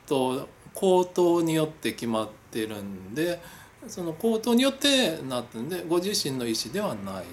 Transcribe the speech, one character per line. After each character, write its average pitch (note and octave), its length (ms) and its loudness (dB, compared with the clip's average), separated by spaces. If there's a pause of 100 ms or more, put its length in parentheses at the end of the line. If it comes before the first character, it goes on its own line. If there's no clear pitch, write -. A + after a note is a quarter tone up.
(100)
統、 C3 360 0 (280)
皇 F#3 240 4
統 F3 440 4
に D#3+ 120 2
よ D#3 100 4
っ D3+ 40 0
て - 240 -4
決 A#2+ 140 -8
ま A2 180 0
っ G#2 40 -6 (220)
て A2 160 -2
る G#2+ 160 -8
ん G2 320 -10
で、 E3+ 260 -2 (460)
そ F#3 180 -10
の E3 80 -4
皇 A3+ 200 0
統 A3 220 2
に A#3+ 80 6
よ C4+ 60 4
っ C4+ 60 0
て B3 480 2
な C3 180 -4
っ A#2 40 -6
て A#2 120 -16
る A2+ 80 -6
ん D3 60 -6
で、 F3+ 180 -6
ご E3+ 120 2
自 F#3+ 100 -2
身 D3 260 -2
の A#2+ 100 -4
意 A2+ 60 0
思 A2+ 180 -4
で F#3+ 120 -4
は E3+ 120 -2
な G2 280 -8
い - 20 -14
っ - 80 -14